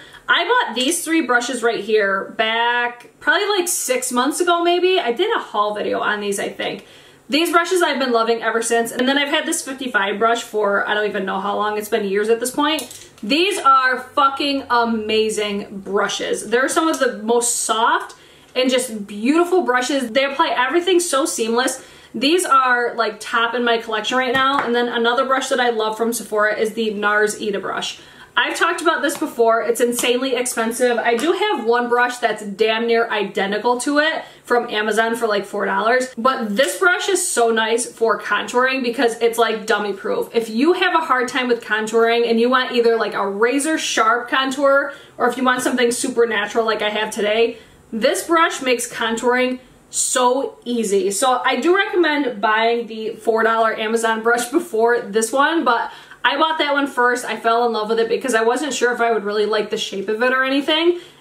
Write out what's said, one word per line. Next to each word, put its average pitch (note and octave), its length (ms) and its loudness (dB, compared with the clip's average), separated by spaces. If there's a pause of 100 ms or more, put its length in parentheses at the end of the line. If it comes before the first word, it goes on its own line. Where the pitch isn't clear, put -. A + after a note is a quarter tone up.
(300)
I D#4+ 160 2
bought F4+ 300 0
these B3+ 280 -2
three D#4+ 180 0
brushes B3 420 0
right G#3 200 0
here G3 540 0
back A#3+ 720 -2 (100)
probably, F4+ 280 0 (100)
like, F4 100 -2
six - 440 -2
months B3 280 0
ago, F4 240 2
maybe. F4 360 2
I A#3 140 -2
did G#4 220 0
a F4 40 -2
haul G#3 340 -2
video G3 280 -4
on G#3 180 -2
these, G3+ 180 -4
I - 120 -6
think. - 360 -8 (440)
These D#4 220 0
brushes F4 300 2
I've C#4+ 180 0
been B3+ 140 0
loving A3+ 280 0
ever A3+ 200 -2
since. A#3 320 0
And B3+ 120 -2
then C#4 120 2
I've C#4+ 100 2
had D4+ 180 -2
this D#4+ 160 -4
fifty-five G#3 560 -4
brush A#3 260 2
for G3+ 440 -2
I G#3 60 -2
don't G#3 140 0
even G3 180 -4
know F#3+ 160 -4
how G3+ 160 -4
long. G#3 200 -2
It's G#3+ 120 -8
been G#3+ 160 0
years G#3 240 0
at A#3 100 2
this B3 120 -6
point. - 580 -4 (120)
These D#4+ 380 0
are C4 400 2
fucking C#4 680 -2
amazing G#3+ 1120 -2
brushes. G3 720 -4
They're B3 200 2
some D#4+ 180 2
of D4+ 120 0
the A#3+ 240 0
most A#3 380 2
soft A#3+ 540 0 (400)
and B3+ 140 2
just A3+ 380 -2
beautiful D#4+ 560 2
brushes. B3 480 0
They C4+ 120 2
apply C#4+ 260 0
everything F4 500 2
so C#4+ 260 0
seamless. A#3+ 580 -2 (300)
These D4 320 2
are, B3 500 2
like, A3 240 0
top A#3 360 -2
in B3 100 0
my A#3 140 2
collection A3+ 380 -4
right B3+ 160 0
now. C4+ 300 2
And A#3+ 100 -2
then A#3+ 140 2
another A#3+ 380 0
brush C4 240 0
that B3+ 100 0
I B3 120 2
love G#3+ 260 -2
from A#3 160 0
Sephora G#3 440 0
is A3 180 -2
the A3 160 -2
nars G#3 500 0
Ita G3+ 180 -2
brush. - 400 -8 (400)
I've C#4 160 -2
talked F4 260 0
about D#4 200 0
this C#4+ 160 -2
before. A3+ 460 2
It's A#3 180 -6
insanely B3 540 0
expensive. A#3+ 640 0
I A#3 160 0
do C#4+ 160 0
have F#4 340 -2
one A#3+ 240 2
brush B3 300 0
that's G#3+ 260 -2
damn A3 400 0
near A#3 240 2
identical G#3 720 -2
to C#4+ 180 0
it D#4 280 0 (180)
from A#3 260 0
Amazon A3 460 0
for, A#3 100 -2
like, G#3 180 0
four G3 220 -6
dollars. A3 540 0
But A#3 360 0
this C#4+ 220 0
brush F4+ 320 2
is F4+ 180 0
so A#3 220 2
nice A3+ 420 0
for A3 300 0
contouring B3 600 0
because A#3 380 0
it's, A3+ 180 2
like, G#3+ 260 0
dummy G#3 260 0
proof. G3+ 440 -4
If A3 160 -2
you C#4+ 220 2
have F4+ 200 0
a D#4+ 100 0
hard B3+ 260 0
time B3+ 180 -4
with A#3 160 -2
contouring A3+ 680 0
and A3+ 100 2
you A#3 80 4
want B3+ 260 2
either, A#3 220 4
like, G#3 200 -2
a G3 120 -2
razor C4+ 520 0
sharp A#3 500 0
contour C#4 640 2 (240)
or B3 100 2
if - 80 0
you B3+ 80 -2
want B3+ 200 2
something B3 280 2
super A#3+ 360 0
natural A3 360 -2
like G#3+ 200 0
I G#3 80 0
have G#3+ 180 -2
today, A3 480 0 (340)
this C4 360 0
brush E4 340 2
makes B3+ 260 0
contouring B3 720 -2 (280)
so - 760 0
easy. G3 460 0
So B3 340 0
I C4 120 0
do D#4 200 2
recommend D#4 640 0
buying A3+ 460 2
the A3 300 -8
four A3 260 0
dollar A3+ 340 2
Amazon A3+ 460 0
brush A#3 280 2
before A#3 520 2
this G#3+ 300 -2
one, D4 340 2
but A#3 260 0 (340)
I C#4+ 120 0
bought D#4+ 200 0
that D4 160 0
one C#4 140 0
first. B3 360 0
I A3 140 -6
fell A#3 280 2
in A#3 60 0
love G#3+ 160 -2
with A3+ 140 0
it A3+ 80 0
because A3+ 260 0
I A3+ 80 2
wasn't C4 300 0
sure A#3+ 200 0
if A3+ 60 -4
I A#3 140 2
would G#3+ 100 0
really G#3 220 0
like G#3 240 -2
the G#3+ 80 -4
shape G3 320 -6
of G#3+ 120 -4
it B3+ 120 2
or C4 100 0
anything. D#4 560 0 (220)